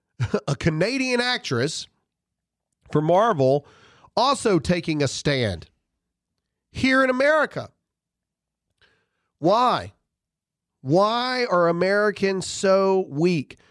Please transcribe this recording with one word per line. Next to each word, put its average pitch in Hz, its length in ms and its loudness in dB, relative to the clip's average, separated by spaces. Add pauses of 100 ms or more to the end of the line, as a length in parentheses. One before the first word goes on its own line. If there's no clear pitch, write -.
(120)
<laughs> - 360 -4
a 147 80 -2
Canadian 240 640 -2
actress 160 680 -4 (1040)
for 151 100 0
Marvel 156 640 2 (500)
also 233 440 2
taking 160 420 -2
a 139 60 2
stand 117 600 -4 (1040)
here 262 320 2
in 254 60 2
America. 262 600 0 (1700)
Why? 185 540 0 (880)
Why 233 680 0
are 175 180 2
Americans 190 800 0
so 190 640 0
weak? 156 480 -2 (140)